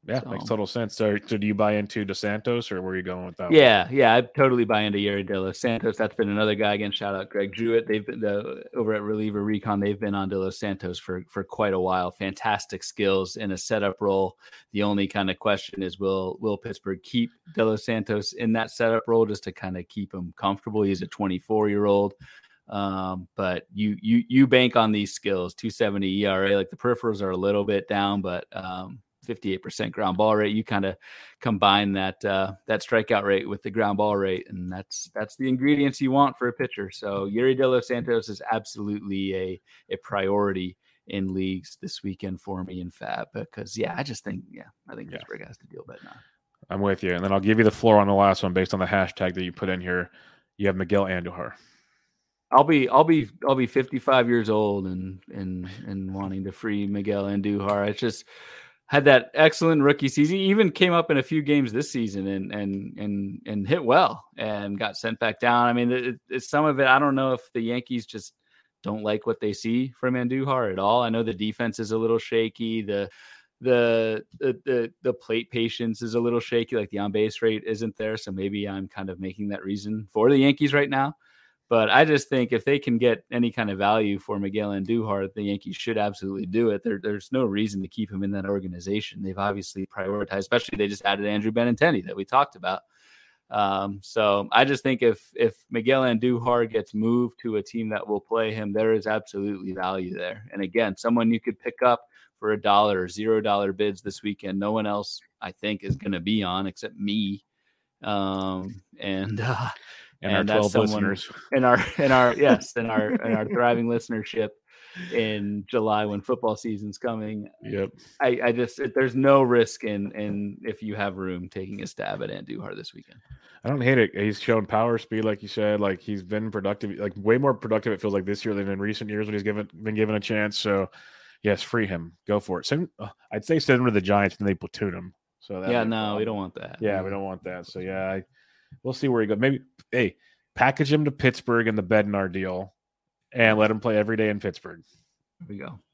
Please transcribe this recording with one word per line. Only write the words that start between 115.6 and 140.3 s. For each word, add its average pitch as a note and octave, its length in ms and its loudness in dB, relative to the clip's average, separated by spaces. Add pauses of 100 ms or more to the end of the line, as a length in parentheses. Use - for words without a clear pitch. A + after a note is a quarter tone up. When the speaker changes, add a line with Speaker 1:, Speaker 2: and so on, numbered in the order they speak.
Speaker 2:
July G#2+ 380 2
when G#2 160 -4
football A#2 360 -2
season's G#2 420 -8
coming. A2 500 -6 (140)
Speaker 1:
Yep. G2 280 -4 (300)
Speaker 2:
I, B2+ 240 2
I A#2+ 80 4
just, A#2+ 280 -4
it, C3+ 140 -4
there's C3 220 2
no C#3 260 6
risk A#2+ 420 4
in, G2+ 280 -4
in G2+ 500 -6
if A2 200 -8
you G#2+ 120 -8
have G2+ 220 -4
room F#2 320 -6
taking G2 340 -10
a F#2+ 40 -10
stab G1+ 360 -6
at G1+ 60 -6
Andujar G1+ 480 -10
this - 160 -16
weekend. - 260 -20 (460)
Speaker 1:
I A#2 60 -2
don't C#3+ 100 -2
hate B2+ 160 6
it. A2+ 180 6
He's G#2 240 0
shown A2 280 2
power, A2+ 320 2
speed, A2 260 -4
like G#2+ 160 -2
you G#2 80 -16
said. G#2+ 320 0
Like, F#2+ 220 -2
he's G2+ 200 -6
been G#2+ 280 -6
productive, G2+ 480 -4
like, G2+ 180 -6
way G#2+ 220 4
more C3+ 160 2
productive, A2 400 -2
it F#2 80 -10
feels G#2 100 -2
like, F#2+ 140 -2
this G2+ 180 -4
year A2 80 -2
than G2+ 160 -2
in G2 100 -4
recent G#2 300 -4
years G#2 180 -4
when G#2+ 60 -6
he's G#2 100 -4
given, G#2 280 -4 (120)
been A2 120 -4
given G#2+ 220 2
a G2+ 40 0
chance. G#2 380 -2
So, G2 320 0 (520)
yes, G2+ 200 0
free A2+ 240 -2
him. E2+ 260 -6 (140)
Go G#2 140 0
for F2+ 200 -6
it. - 60 -10
Send, E3 220 -2 (100)
uh, G#2+ 100 -12 (240)
I'd G#2+ 140 -6
say E3 120 2
send C3 220 4
him B2+ 60 2
to A#2+ 40 4
the G#2 120 2
Giants G2+ 360 2
and G2+ 80 -2
they G2 80 2
platoon F2+ 380 -8
him. F2+ 220 -14 (240)
So F#2+ 220 -12
that'd F#2+ 120 -2
Speaker 2:
Yeah, A#2+ 120 2
Speaker 1:
be - 20 -2
a A2+ 40 -2
Speaker 2:
no, A2+ 60 -2
we A2 60 -2
Speaker 1:
problem. G#2 240 -2
Speaker 2:
don't A2 100 -4
want F#2+ 200 -8
that. - 240 -14
Speaker 1:
Yeah, G#2 180 0
Speaker 2:
No. F#2 60 -4
Speaker 1:
we F#2+ 60 -6
don't G2 140 -6
want F#2+ 200 -10
that. F2+ 220 -10
So, - 120 -14
yeah, F#2+ 320 -6
I, F#2+ 140 -6 (580)
we'll C3 120 -6
see C#3 140 -2
where A#2+ 120 4
he G#2+ 60 2
goes. G2+ 120 0
Maybe, C3 220 2 (300)
hey, A#2 260 0 (380)